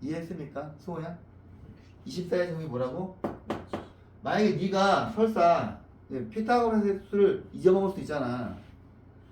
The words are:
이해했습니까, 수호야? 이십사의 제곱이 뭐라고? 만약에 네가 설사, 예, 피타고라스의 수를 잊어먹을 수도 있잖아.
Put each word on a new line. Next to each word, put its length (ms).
이해했습니까, 760
수호야? 400
이십사의 420
제곱이 180
뭐라고? 520
만약에 360
네가 540
설사, 680
예, 180
피타고라스의 800
수를 420
잊어먹을 380
수도 120
있잖아. 560